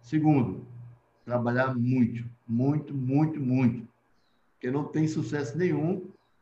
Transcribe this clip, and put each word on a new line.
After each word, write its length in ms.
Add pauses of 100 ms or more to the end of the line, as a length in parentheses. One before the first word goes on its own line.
Segundo, 640 (580)
trabalhar 500
muito, 520 (200)
muito, 460
muito, 480
muito. 480 (640)
Porque 180
não 140
tem 240
sucesso 480
nenhum 540 (320)